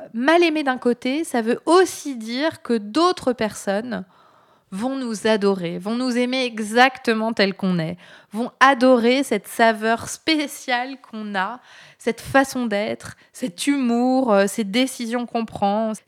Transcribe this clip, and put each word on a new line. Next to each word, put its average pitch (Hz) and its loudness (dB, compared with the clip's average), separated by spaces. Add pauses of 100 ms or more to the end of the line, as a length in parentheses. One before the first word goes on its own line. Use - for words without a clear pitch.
(140)
mal 311 4
aimé 311 2
d'un 262 -2
côté, 254 -2
ça 247 -2
veut 226 -2
aussi 320 2
dire 254 -4
que 240 0
d'autres 269 0
personnes 208 -4 (680)
vont 247 -6
nous 226 -6
adorer, 196 0
vont 208 -6
nous 247 -2
aimer 247 0
exactement 226 0
tel 196 2
qu'on 185 -2
est, 165 -4 (380)
vont 220 -6
adorer 254 6
cette 208 -4
saveur 226 0
spéciale 269 -4
qu'on 214 -12
a, 202 -4 (360)
cette 220 -4
façon 269 0
d'être, 214 -4 (160)
cet - -10
humour, 254 2
euh, 196 6
ces 220 -4
décisions 240 -2
qu'on 233 -4
prend, 220 -2 (140)